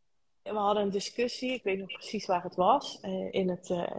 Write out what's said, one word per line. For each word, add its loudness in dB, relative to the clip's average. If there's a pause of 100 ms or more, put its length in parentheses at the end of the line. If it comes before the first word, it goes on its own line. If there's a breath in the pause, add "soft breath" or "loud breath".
(440)
we -10
hadden 4
een 2
discussie, -2
ik -6
weet 0
nog -10
precies -6
waar 2
het -10
was, 4
eh, -4
in 2
het, -4
eh, 0 (120)